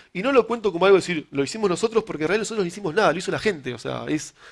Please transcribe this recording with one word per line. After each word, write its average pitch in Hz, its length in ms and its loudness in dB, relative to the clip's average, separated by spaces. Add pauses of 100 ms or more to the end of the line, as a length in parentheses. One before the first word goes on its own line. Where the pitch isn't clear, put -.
(120)
y 175 100 -6
no 269 100 0
lo 233 160 4
cuento 220 240 -2
como 170 140 2
algo 196 100 8
de 175 40 6
decir, 160 300 -4
"Lo 139 140 0
hicimos 208 260 -2
nosotros", 220 320 0
porque 151 220 -6
en 156 40 0
realidad 214 140 0
nosotros 208 220 -2
no 170 40 -2
hicimos 180 240 -6
nada, 185 200 4
lo 165 60 0
hizo 185 120 -6
la 156 80 -2
gente, 139 360 -2
o 117 40 -14
sea, 123 300 -6
es, 151 260 -4 (180)